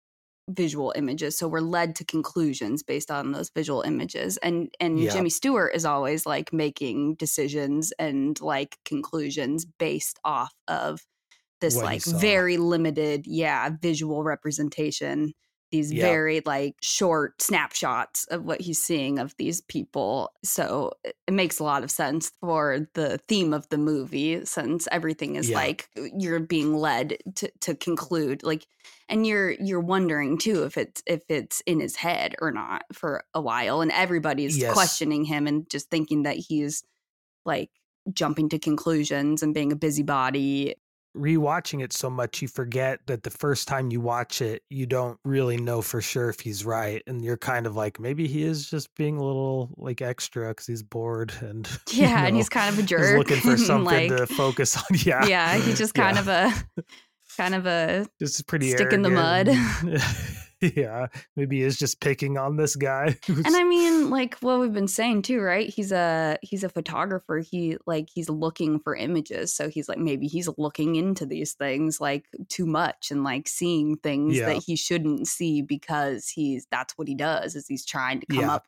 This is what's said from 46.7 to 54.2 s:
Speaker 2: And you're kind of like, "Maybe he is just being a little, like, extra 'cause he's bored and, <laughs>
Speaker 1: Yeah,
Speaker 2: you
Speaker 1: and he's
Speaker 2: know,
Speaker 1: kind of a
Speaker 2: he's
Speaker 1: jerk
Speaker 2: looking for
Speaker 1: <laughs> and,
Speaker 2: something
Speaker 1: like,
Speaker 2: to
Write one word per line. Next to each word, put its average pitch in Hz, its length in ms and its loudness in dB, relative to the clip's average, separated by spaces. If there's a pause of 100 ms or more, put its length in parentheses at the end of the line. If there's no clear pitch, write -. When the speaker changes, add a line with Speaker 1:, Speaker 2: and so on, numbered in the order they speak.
Speaker 2:
And 123 180 -6
you're 117 140 -2
kind 120 300 -2
of 104 80 -4
like, 107 240 -2
"Maybe 143 280 -2
he 147 160 -2
is 156 240 -2
just - 280 -8
being 151 220 -2
a 143 60 -2
little, 135 540 -2
like, 127 240 -6
extra 123 540 -6
'cause - 100 -16
he's 117 160 -6
bored 113 580 -4
and, 107 280 -10 (180)
<laughs> - 60 -12
Speaker 1:
Yeah, 233 340 6
Speaker 2:
you - 0 -
Speaker 1:
and 196 100 4
he's 220 140 4
Speaker 2:
know, - 0 -
Speaker 1:
kind 208 240 2
of 208 60 2
a 214 40 2 (120)
Speaker 2:
he's 170 160 6
Speaker 1:
jerk - 20 8
Speaker 2:
looking 139 280 6
for 123 160 6
Speaker 1:
<laughs> 233 120 6
and, 180 140 6
Speaker 2:
something - 20 2
Speaker 1:
like, - 220 4
Speaker 2:
to 123 180 2